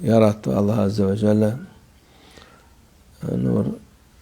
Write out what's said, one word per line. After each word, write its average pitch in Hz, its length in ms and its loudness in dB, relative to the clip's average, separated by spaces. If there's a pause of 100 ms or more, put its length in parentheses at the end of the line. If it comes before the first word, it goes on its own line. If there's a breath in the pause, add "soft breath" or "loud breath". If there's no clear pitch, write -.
yarattı 110 540 2
Allah 104 240 0
Azze 101 260 0
ve 98 100 0
Celle. 107 360 2 (1800 soft breath)
Nur, 120 280 0 (560)